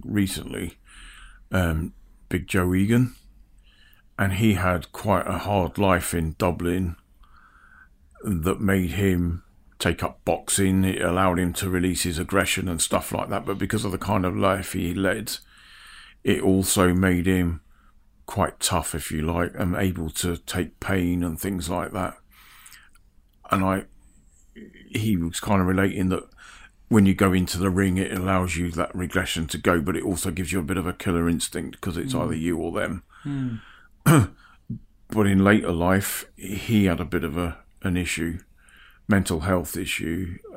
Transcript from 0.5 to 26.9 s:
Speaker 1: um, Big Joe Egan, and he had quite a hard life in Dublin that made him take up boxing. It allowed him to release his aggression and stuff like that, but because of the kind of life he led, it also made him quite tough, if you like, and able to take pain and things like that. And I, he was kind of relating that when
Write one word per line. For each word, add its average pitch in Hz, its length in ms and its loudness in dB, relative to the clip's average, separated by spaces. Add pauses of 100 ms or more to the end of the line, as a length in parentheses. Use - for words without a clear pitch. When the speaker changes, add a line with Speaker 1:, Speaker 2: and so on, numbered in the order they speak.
Speaker 1:
um, 85 420 0 (360)
Big - 180 -4
Joe 90 260 2
Egan, 117 400 4 (1040)
and 95 160 0
he 107 200 4
had 90 380 0
quite - 360 0
a 95 120 -4
hard 95 380 0
life 95 360 2
in 80 240 -2
Dublin 87 580 0 (1300)
that 87 380 -2
made 95 300 2
him 87 520 0 (360)
take 87 240 -2
up - 220 -6
boxing. 95 580 2
It 95 180 0
allowed 90 380 2
him 90 140 0
to 95 160 -6
release 90 340 0
his 82 160 -4
aggression 92 500 0
and 82 120 -4
stuff - 300 -2
like 95 180 -2
that, - 160 -4
but 98 120 -4
because 101 260 -2
of 101 80 -4
the 92 60 -4
kind 98 280 0
of 92 120 -2
life 98 360 0
he 90 200 -2
led, 98 440 -2 (840)
it - 180 2
also 95 520 4
made 90 320 2
him 90 360 2 (680)
quite - 320 -2
tough, - 360 -2
if - 160 -8
you 78 120 -2
like, 85 320 0
and 90 200 0
able 90 360 -2
to 87 260 -2
take - 420 -6
pain 90 440 0
and 82 160 -4
things 92 300 -6
like 87 220 -4
that. - 240 -6 (1300)
And 95 160 2
I, 95 200 0 (1040)
he 107 280 0
was 85 220 -2
kind 101 200 2
of 90 80 4
relating 92 420 2
that 92 140 -2 (640)
when 107 160 8